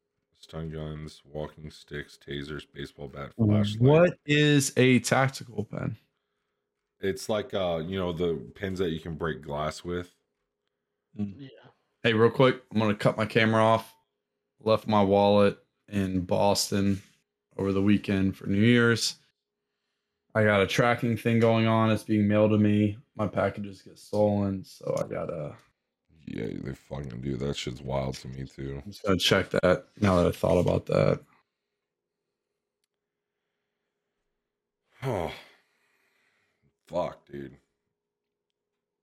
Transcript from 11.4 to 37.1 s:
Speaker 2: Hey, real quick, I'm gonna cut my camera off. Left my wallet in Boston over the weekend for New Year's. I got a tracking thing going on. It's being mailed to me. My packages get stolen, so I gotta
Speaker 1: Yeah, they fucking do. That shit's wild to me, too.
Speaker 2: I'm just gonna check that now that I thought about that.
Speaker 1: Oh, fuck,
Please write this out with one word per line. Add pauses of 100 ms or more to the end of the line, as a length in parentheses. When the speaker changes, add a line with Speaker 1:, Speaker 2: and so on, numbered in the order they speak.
Speaker 2:
Hey,
real
quick, (100)
I'm
gonna
cut
my
camera
off. (680)
Left
my
wallet (300)
in
Boston (540)
over
the
weekend
for
New
Year's. (1160)
I
got
a
tracking
thing
going
on.
It's
being
mailed
to
me. (200)
My
packages
get
stolen,
so
I
gotta (720)
Speaker 1:
Yeah, (160)
they
fucking
do.
That
shit's
wild
to
me,
too.
Speaker 2:
I'm
just
gonna
check
that (140)
now
that
I
thought
about
that. (3750)
Speaker 1:
Oh, (1500)
fuck,